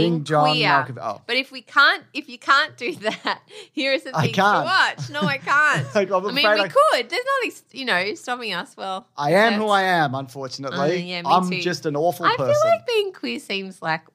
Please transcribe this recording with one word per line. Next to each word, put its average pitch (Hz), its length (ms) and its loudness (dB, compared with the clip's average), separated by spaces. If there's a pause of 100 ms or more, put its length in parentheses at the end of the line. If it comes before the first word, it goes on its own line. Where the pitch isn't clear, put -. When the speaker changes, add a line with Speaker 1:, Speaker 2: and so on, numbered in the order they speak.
(100)
Speaker 1:
Being 160 140 -2
John 151 260 2
Speaker 2:
queer. 196 180 2
Speaker 1:
Malkovich. 147 320 0
Oh. 101 240 -8
Speaker 2:
But 240 120 -4
if 262 160 -4
we 262 100 -16
can't, 302 400 2 (100)
if 285 160 -12
you 247 80 -16
can't 294 400 0
do 240 180 -6
<laughs> - 20 -18
that, 208 440 -6 (320)
here 269 220 -2
are 269 40 0
some 320 160 -10
Speaker 1:
I 160 80 0
Speaker 2:
things 123 120 -2
Speaker 1:
can't. 196 300 2
Speaker 2:
to - 0 -
watch. 302 460 0
No, 294 180 -6
I 269 100 -2
can't. 285 520 2
Speaker 1:
<laughs> - 40 -8
Like, 202 160 2
I'm 190 160 0
Speaker 2:
I 240 60 -4
mean, 262 120 -2
Speaker 1:
afraid - 140 6
Speaker 2:
we - 40 2
Speaker 1:
I 294 60 -2
Speaker 2:
could. 320 420 2
There's 494 140 -4 (200)
nothing, - 180 -8 (100)
you 262 120 -12
know, 196 320 0
stopping 247 360 -8
us. 175 240 -8
Well, 190 300 -8 (100)
Speaker 1:
I 147 180 0
am 220 200 4
who 208 100 -2
Speaker 2:
except 208 60 0
Speaker 1:
I 196 120 4
am, 165 340 2
unfortunately. 135 600 -10
Speaker 2:
Oh, 143 80 0
yeah, 175 360 -4
me 170 80 -6
Speaker 1:
I'm 180 200 4
Speaker 2:
too. 185 100 -4
Speaker 1:
just 170 260 -4
an 143 100 -2
awful 170 300 0
Speaker 2:
I 453 100 2
feel 135 100 -2
Speaker 1:
person. 605 240 4
Speaker 2:
like 659 180 0
being 415 240 0
queer 240 260 -8
seems, 190 420 -10
like, 160 220 -4 (120)